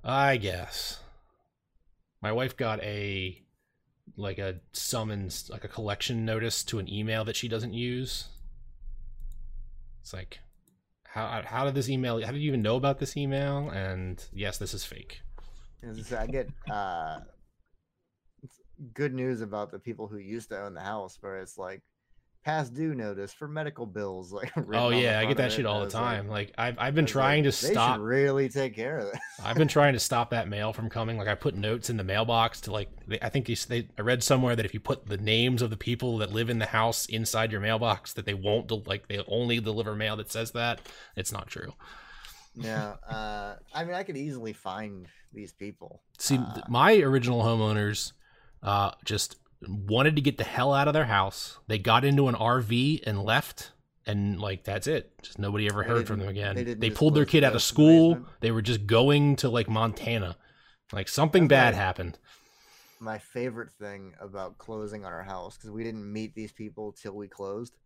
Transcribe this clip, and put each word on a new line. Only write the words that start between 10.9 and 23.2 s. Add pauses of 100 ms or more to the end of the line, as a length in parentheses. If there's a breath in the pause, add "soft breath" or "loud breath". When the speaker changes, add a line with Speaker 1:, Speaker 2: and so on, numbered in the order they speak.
Speaker 1:
how,
how
did
this
email,
how
did
you
even
know
about
this
email?
And (100)
yes,
this
is
fake. (600 soft breath)
Speaker 2:
As
I
said,
I
get, (220)
uh, (1700)
good
news
about
the
people
who
used
to
own
the
house,
where
it's
like, (640)
"Past
due
notice